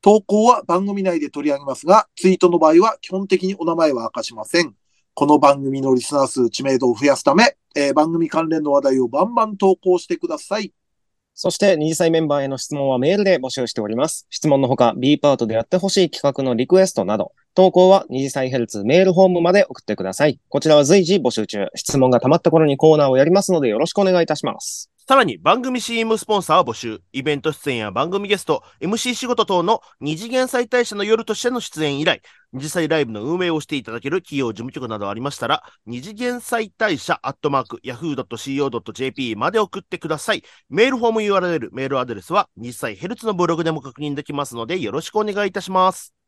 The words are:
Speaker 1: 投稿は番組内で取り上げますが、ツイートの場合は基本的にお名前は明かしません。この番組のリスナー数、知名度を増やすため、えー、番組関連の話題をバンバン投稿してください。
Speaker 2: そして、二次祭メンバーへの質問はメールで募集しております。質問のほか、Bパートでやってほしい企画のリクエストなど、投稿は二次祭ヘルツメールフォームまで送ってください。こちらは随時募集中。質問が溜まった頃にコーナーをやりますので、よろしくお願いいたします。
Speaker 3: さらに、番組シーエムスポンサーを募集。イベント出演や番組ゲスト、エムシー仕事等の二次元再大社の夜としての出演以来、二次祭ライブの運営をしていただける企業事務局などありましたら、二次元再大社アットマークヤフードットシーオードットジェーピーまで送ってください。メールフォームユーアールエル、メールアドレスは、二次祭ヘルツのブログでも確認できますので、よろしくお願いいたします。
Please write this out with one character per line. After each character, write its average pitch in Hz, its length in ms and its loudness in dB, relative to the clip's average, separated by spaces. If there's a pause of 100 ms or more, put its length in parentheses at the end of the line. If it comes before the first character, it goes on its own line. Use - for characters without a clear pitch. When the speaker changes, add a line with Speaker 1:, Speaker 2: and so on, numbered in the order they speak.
Speaker 1:
投 208 200 6
稿 214 240 0
は 240 180 6
番 185 220 0
組 202 160 -4
内 175 180 0
で 143 120 -6
取 143 160 -6
り 147 40 0
上 139 80 -2
げ 143 60 -12
ま 135 100 2
す - 100 -16
が、 202 300 4
ツ 185 140 2
イ 185 40 4
ー 175 40 0
ト 180 120 4
の 175 100 2
場 156 160 6
合 175 60 8
は 220 200 0
基 - 60 -20
本 190 200 -6
的 185 200 0
に 196 80 -4
お 165 100 -10
名 165 100 -2
前 160 160 2
は 117 120 -4
明 113 80 -6
か 117 120 -8
し 120 120 -14
ま 107 100 -12
せ 170 160 0
ん。 131 140 -6 (380)
こ - 120 0
の 147 140 4
番 139 240 4
組 135 180 -4
の 135 140 2
リ 123 60 0
ス - 120 -8
ナ 139 100 2
ー 123 40 0
数、 120 220 0
知 - 140 -8
名 135 140 0
度 123 140 2
を - 20 0
増 117 120 -4
や 139 100 6
す - 80 -12
た 180 120 4
め、 220 200 4 (200)
え 143 140 0
ー、 135 40 -2
番 156 180 2
組 165 180 -2
関 160 200 -2
連 160 140 -2
の 147 80 -2
話 139 100 4
題 131 180 2
を 123 80 2
バ 139 160 0
ン 233 100 -2
バ 226 120 2
ン 208 120 -10
投 190 180 4
稿 180 220 0
し - 100 -6
て 175 100 -4
く 175 100 -8
だ 156 100 -6
さ 214 220 -6
い。 202 140 -10 (600)
Speaker 2:
そ - 180 -4
し - 60 -8
て、 196 180 4
二 156 140 -2
次 160 60 -2
祭 165 160 2
メ 160 80 2
ン 160 80 0
バ 143 120 0
ー 139 40 -2
へ 135 40 -4
の 135 100 -6
質 - 180 -10
問 139 140 -2
は 127 80 0
メ 143 160 2
ー 202 40 2
ル 208 60 0
で 185 160 2
募 127 100 -6
集 123 180 -4
し - 60 -10
て 113 80 -4
お 107 60 -2
り 110 80 -4
ま 143 120 0
す。 - 220 -10
質 - 180 -4
問 139 140 4
の 131 60 2
ほ 123 80 2
か、 120 220 4
B 143 200 2
パ 143 160 2
ー 123 40 0
ト 113 100 -2
で 110 80 -4
や 113 60 0
っ - 60 -8
て - 100 0
ほ 185 120 -2
し 185 160 2
い 143 40 -6
企 - 280 -2
画 139 60 -4
の 127 120 0
リ 127 120 -2
ク 185 120 4
エ 190 60 6
ス - 80 -8
ト 104 100 -2
な 104 140 -2
ど、 92 160 -4 (220)
投 185 160 6
稿 185 180 6
は 190 200 6
二 135 140 -4
次 135 60 -4
祭 131 200 -4
ヘ 127 100 -2
ル 113 80 -2
ツ 101 160 -8
メ 151 180 4
ー 185 40 4
ル 185 80 4
フ 190 100 6
ォ - 20 8
ー 185 40 4
ム 175 120 0
ま 175 120 2
で 202 120 6
送 - 160 -18
っ - 20 -20
て 104 120 -4
く - 80 -8
だ 95 100 -4
さ 151 140 2
い。 139 200 -2
こ 147 120 -2
ち 156 100 0
ら 151 60 8
は 147 80 6
随 180 200 6
時 175 120 2
募 127 160 0
集 107 160 -4
中。 101 280 -6
質 - 220 -4
問 127 120 4
が 123 120 4
溜 127 60 -2
ま 151 100 4
っ - 40 0
た 160 100 2
頃 160 140 4
に 139 120 0
コ 160 160 6
ー 151 40 6
ナ 147 80 4
ー 135 40 2
を 131 80 4
や 139 80 6
り 170 60 2
ま 196 100 4
す 190 100 -4
の 170 80 2
で、 135 80 0
よ 107 120 0
ろ 160 60 2
し - 80 -10
く 202 60 -2
お 202 60 2
願 185 160 2
い - 20 2
い - 20 2
た 156 120 -4
し - 80 -8
ま - 160 -6
す。 - 280 -12 (180)
Speaker 3:
さ 269 100 4
ら 254 60 6
に、 117 140 -2
番 190 240 0
組 254 200 -6
シ 233 160 -6
ー - 20 -2
エ 226 40 0
ム 220 140 0
ス - 80 -10
ポ 214 100 -2
ン 190 60 0
サ 160 180 2
ー 175 40 2
を - 20 0
募 117 80 -8
集。 110 260 -10 (140)
イ 135 80 -6
ベ 147 140 -2
ン 135 60 -10
ト 156 100 -2
出 - 180 -8
演 123 80 -2
や 107 140 -6
番 139 180 -4
組 196 180 -6
ゲ 202 100 0
ス - 60 -12
ト、 - 200 -2 (160)
エ 160 80 -6
ム 220 100 -2
シ 247 140 -4
ー - 20 -4
仕 247 140 -6
事 233 180 0
等 180 160 0
の 185 200 0 (200)
二 151 160 -6
次 220 120 -12
元 254 180 0
再 247 200 -4
大 247 160 0
社 214 120 -8
の 202 80 -6
夜 220 220 0
と 208 100 -4
し - 80 -10
て 247 80 0
の 247 80 -4
出 156 260 -6
演 143 140 -2
以 156 60 -2
来、 165 180 -2 (300)
二 131 100 -10
次 156 80 -8
祭 165 160 -2
ラ 156 140 0
イ 139 40 0
ブ 113 60 -12
の 104 120 -10
運 175 220 -4
営 170 60 -2
を 156 100 -4
し - 60 -18
て 151 80 -8
い 123 80 -6
た 113 80 -14
だ 117 80 -10
け 139 100 -8
る 180 140 -4
企 139 160 -6
業 120 120 -2
事 101 40 -10
務 120 160 -12
局 127 160 -10
な 110 100 -6
ど 101 100 -6
あ 101 60 -6
り 110 80 -8
ま 139 80 -6
し - 80 -12
た 117 100 -6
ら、 147 140 -2 (240)
二 120 160 -12
次 208 140 -16
元 247 260 -6
再 226 300 -6
大 208 260 -2
社 - 240 -4
ア 135 120 -8
ッ - 60 -14
ト 143 120 -2
マ 135 80 0
ー 123 60 -4
ク - 180 -16
ヤ 123 120 -10
フ 151 180 -8
ー - 20 -6
ド 127 80 -8
ッ - 40 -12
ト 120 80 -12
シ 139 200 -10
ー 143 80 -2
オ 139 40 -2
ー - 40 -4
ド 117 80 -6
ッ - 20 -8
ト 110 120 -14
ジ 135 100 -8
ェ 131 80 -4
ー - 20 -20
ピ 120 200 -6
ー 101 40 -8
ま 143 140 -2
で 220 80 0
送 - 220 -4
っ - 20 -20
て - 160 -10
く 165 80 -12
だ 151 100 -4
さ 214 160 -4
い。 - 100 -6 (260)
メ 208 180 2
ー 277 40 0
ル 262 60 -4
フ 226 80 -4
ォ 226 40 4
ー - 20 0
ム 226 100 -2
ユ 202 120 0
ー - 20 2
ア - 20 2
ー 180 40 2
ル 180 80 -2
エ 165 100 -2
ル、 113 120 -8
メ 131 140 -8
ー 127 40 -6
ル 135 100 -2
ア 127 80 -4
ド 117 80 -8
レ 95 80 -14
ス 165 100 -10
は、 196 240 0
二 117 160 -14
次 - 60 -18
祭 113 160 -8
ヘ 160 120 -12
ル 226 80 -8
ツ 226 120 -10
の 202 80 -4
ブ 175 100 0
ロ 165 120 0
グ 170 60 -4
で 160 80 -2
も 156 100 -6
確 135 200 -16
認 147 140 -6
で 143 80 -10
き 151 100 -12
ま 143 140 -4
す 120 80 -16
の 113 100 -6
で、 180 140 -6
よ 107 120 -6
ろ 147 100 -6
し - 100 -14
く 214 60 -4
お 214 60 0
願 208 220 -4
い 190 40 -4
い - 20 -6
た 196 100 -8
し 190 100 -12
ま 185 200 2
す。 - 240 -18 (120)